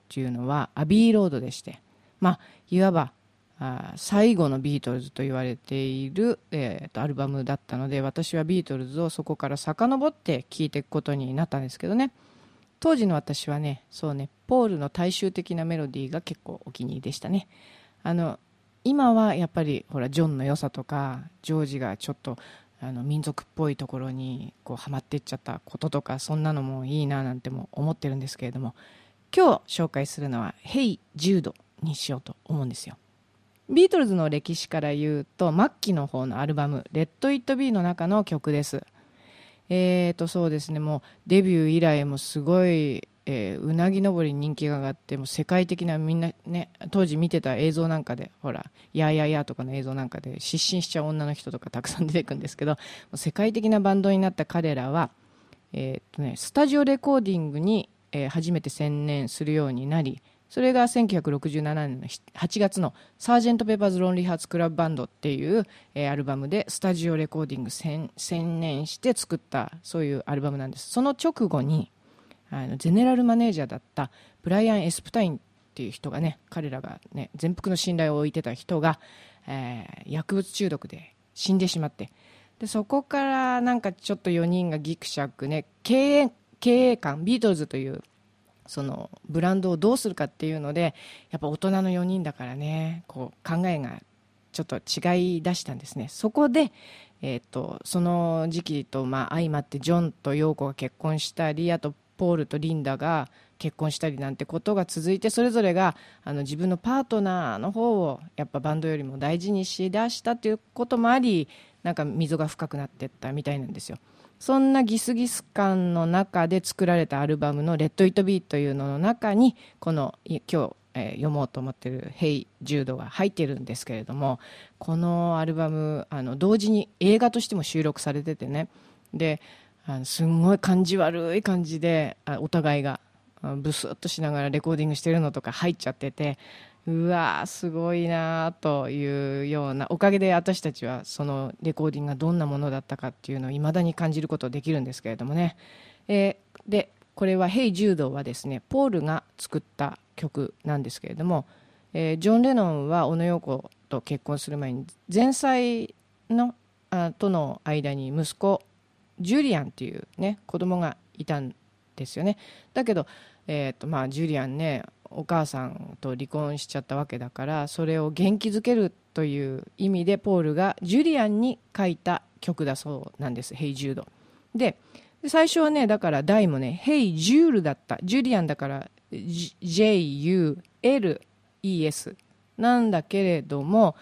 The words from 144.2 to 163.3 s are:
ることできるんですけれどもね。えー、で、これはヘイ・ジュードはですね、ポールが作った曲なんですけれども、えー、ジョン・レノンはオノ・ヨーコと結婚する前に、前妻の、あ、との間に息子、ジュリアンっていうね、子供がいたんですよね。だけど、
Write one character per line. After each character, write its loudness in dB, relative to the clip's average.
る -2
こ -2
と -4
で -6
き 0
る 0
ん -2
で -8
す -14
け -8
れ -6
ど -8
も -4
ね。 0
え 2
ー、 -6
で、 0
こ 0
れ 2
は 4
ヘ 2
イ・ 2
ジ 2
ュ 6
ー 4
ド 0
は -6
で -8
す -10
ね、 -6
ポ 2
ー 4
ル 0
が -2
作 -6
っ -10
た -4
曲 -6
な 0
ん -2
で -8
す -12
け -10
れ -10
ど -6
も、 0
え 0
ー、 -2
ジ 4
ョ 8
ン・ 8
レ 6
ノ 4
ン -2
は 4
オ 2
ノ・ 0
ヨ 2
ー -10
コ -6
と -4
結 -6
婚 -4
す -10
る -4
前 -4
に、 -6
前 6
妻 0
の、 2
あ、 0
と 2
の 0
間 -2
に -6
息 -2
子、 2
ジ 2
ュ 4
リ 2
ア 0
ン -8
っ -16
て -12
い -8
う -14
ね、 -2
子 -4
供 0
が -2
い -8
た -2
ん -8
で -10
す -12
よ -2
ね。 0
だ 0
け 2
ど、 0